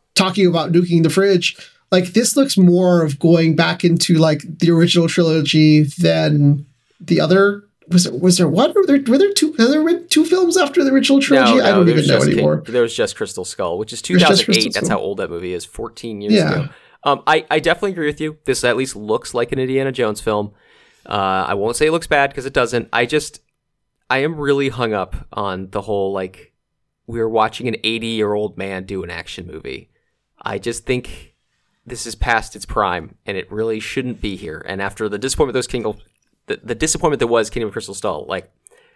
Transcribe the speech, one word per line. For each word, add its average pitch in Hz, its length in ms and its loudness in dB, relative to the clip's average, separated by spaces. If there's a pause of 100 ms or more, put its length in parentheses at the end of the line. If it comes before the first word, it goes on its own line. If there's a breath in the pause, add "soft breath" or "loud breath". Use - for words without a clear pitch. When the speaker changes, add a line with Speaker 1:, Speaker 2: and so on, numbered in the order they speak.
(140)
Speaker 1:
talking 185 320 2
about 170 260 0
nuking 170 300 4
the 160 60 4
fridge, 190 480 2 (340 loud breath)
like, 180 180 2
this - 280 0
looks 277 220 2
more 180 440 4
of 143 160 -4
going 165 380 4
back 165 260 0
into, 170 340 2
like, 156 260 2 (160)
the 170 120 2
original 170 380 4
trilogy 156 760 4 (140)
than 156 680 2 (340)
the 165 180 0
other. 196 460 2 (240)
Was 180 160 4
it, 123 160 -6
was 180 160 4
there 180 100 2
one? 180 280 2
Were 392 100 4
there, 285 240 4
were 240 80 4
there 403 160 4
two? 311 220 -2
Have 233 160 2
there 302 120 2
been 349 260 0
two 311 180 2
films 359 320 2
after 349 260 0
the 269 80 2
original 269 260 4
trilogy? 269 380 4
Speaker 2:
No, 254 80 4
Speaker 1:
I 202 60 4
Speaker 2:
no, 214 60 4
Speaker 1:
don't 185 100 6
Speaker 2:
there's 151 180 4
Speaker 1:
even 139 60 0
know 123 80 4
Speaker 2:
just 69 80 2
Ki-, 73 80 2
Speaker 1:
anymore. 76 320 0
Speaker 2:
there 120 160 0
was 117 120 -2
just 107 220 -2
Crystal 92 300 -8
Skull, 87 320 -6
which 110 160 -8
is - 80 -12
Speaker 1:
There's 180 180 2
just 165 80 6
Speaker 2:
two - 0 -
thousand 147 140 4
eight. - 20 -4
Speaker 1:
Crystal - 280 0
Speaker 2:
That's - 160 -4
Speaker 1:
Skull. 107 100 0
Speaker 2:
how - 60 -6
old 98 120 -4
that 92 140 -6
movie 90 240 -8
is. 85 100 -8
Fourteen 113 560 -12
years 104 140 0
Speaker 1:
Yeah. 156 180 2
Speaker 2:
ago. 139 160 -4 (360 loud breath)
Um, 143 220 0
I, 156 240 2
I 160 80 0
definitely 165 340 -2
agree 165 140 -4
with 147 140 -4
you. 156 240 -6
This 127 200 -2
at 120 120 2
least 131 200 -4
looks 107 360 -4
like 117 180 -2
an - 80 -6
Indiana 131 340 -2
Jones 110 280 -2
film. 104 320 -2 (540 soft breath)
Uh, 95 420 -2
I 98 60 -2
won't 107 220 -2
say 151 100 2
it 156 40 2
looks 160 160 -2
bad 139 280 0
'cause 127 100 -10
it 139 80 -10
doesn't. 120 400 -2
I 120 140 2
just, 147 340 -4 (720)
I 131 40 2
am 156 180 -2
really 139 320 0
hung 117 260 -4
up - 380 -6
on 95 380 -6
the 104 100 -6
whole, 98 320 -4
like, 95 400 -10 (520)
we're 117 240 -4
watching 113 380 0
an 113 160 -4
eighty-year-old 107 760 -4
man 98 280 -8
do 92 180 -8
an 87 80 -12
action - 340 -12
movie. 78 460 -14 (500)
I 104 200 -8
just - 260 -8
think - 480 -8 (500)
this - 220 -12
is 113 80 -10
past 113 400 -2
its 101 100 -16
prime, 90 520 -4 (100)
and 98 100 -6
it - 140 -10
really 110 300 -4
shouldn't 123 400 -8
be 101 160 -6
here. 80 320 -12
And 95 120 -6
after 101 280 -4
the 101 100 -6
disappointment 135 360 -2
that 127 40 -2
was 123 80 -4
Kingdom, 110 300 -6 (500)
the, - 160 -6
the 113 140 -6
disappointment 151 420 -2
that 120 80 0
was 117 240 0
Kingdom 117 160 -6
of 98 60 -10
Crystal 104 200 -10
Skull, 90 360 -8
like, - 240 -8 (440 soft breath)